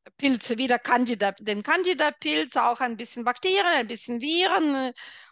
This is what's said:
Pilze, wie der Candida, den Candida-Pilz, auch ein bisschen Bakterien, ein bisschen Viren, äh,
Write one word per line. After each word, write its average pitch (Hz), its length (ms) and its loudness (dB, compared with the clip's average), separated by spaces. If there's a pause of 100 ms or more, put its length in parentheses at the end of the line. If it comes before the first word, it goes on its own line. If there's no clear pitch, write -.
(180)
Pilze, 247 380 0
wie 247 120 -2
der 240 100 4
Candida, 240 540 2
den 208 320 -4
Candida-Pilz, 302 920 0
auch 240 220 2
ein 240 180 -2
bisschen 233 280 -10
Bakterien, 370 420 2
ein 285 220 2
bisschen 240 320 -6
Viren, 320 560 2
äh, 262 160 -2 (400)